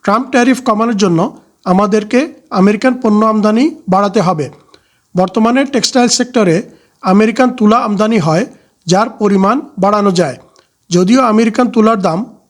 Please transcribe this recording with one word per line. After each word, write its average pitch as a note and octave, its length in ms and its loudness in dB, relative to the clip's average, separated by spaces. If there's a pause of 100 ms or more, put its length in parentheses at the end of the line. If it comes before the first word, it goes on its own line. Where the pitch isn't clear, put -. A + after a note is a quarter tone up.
ট্রাম্প A3+ 280 -2
ট্যারিফ B3 320 2
কমানোর A3+ 360 -2
জন্য F3+ 220 2 (460)
আমাদেরকে G#3 540 0 (320)
আমেরিকান G#3 480 2
পণ্য G#3 260 0
আমদানি A3 400 0 (220)
বাড়াতে G3+ 340 0
হবে। D#3+ 240 -2 (720)
বর্তমানে A3+ 500 0
টেক্সটাইল B3 440 -2
সেক্টরে A3+ 460 0 (480)
আমেরিকান A3 520 2
তুলা A3 280 2
আমদানি G#3+ 360 -2
হয়, E3 260 0 (420)
যার F#3+ 200 2 (100)
পরিমাণ G3+ 380 0 (220)
বাড়ানো G3+ 340 0
যায়। E3 260 -2 (520)
যদিও F#3 340 2
আমেরিকান A3+ 480 0
তুলার A3 300 2
দাম F3+ 180 -2 (300)